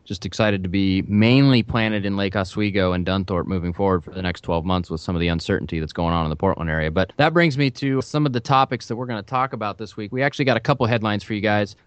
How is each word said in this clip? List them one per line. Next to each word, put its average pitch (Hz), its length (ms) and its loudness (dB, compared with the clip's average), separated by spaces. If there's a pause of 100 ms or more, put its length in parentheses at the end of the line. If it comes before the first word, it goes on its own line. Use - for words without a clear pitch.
just - 200 -10
excited 101 380 0
to 95 60 -4
be 95 380 2
mainly 120 560 6
planted 110 420 -2
in 98 100 -2
Lake 98 200 -2
Oswego 95 580 0
and 90 120 -2
Dunthorpe 92 400 -2
moving 87 280 -2
forward 95 320 0
for - 60 -16
the 92 100 -8
next 87 200 -4
twelve 85 220 -2
months 90 260 -2
with 80 120 -6
some 92 140 -4
of 82 40 0
the 85 80 2
uncertainty 85 540 -2
that's 78 120 -8
going 85 200 0
on 82 120 0
in 78 40 -2
the 76 80 -4
Portland 82 340 -2
area. 78 180 -2
But 87 280 0
that 160 160 2
brings 165 240 2
me 143 140 0
to 135 300 -2
some 151 240 -2
of 139 60 0
the 123 80 -2
topics 135 480 0
that 117 80 -4
we're 123 100 -8
gonna 117 160 -6
talk 131 300 -4
about 104 260 -6
this 107 200 -14
week. 107 140 -10
We 127 120 -2
actually 143 220 0
got 123 120 4
a 110 40 0
couple 131 260 2
headlines 107 380 0
for - 80 -6
you 104 80 -2
guys. 104 340 0 (120)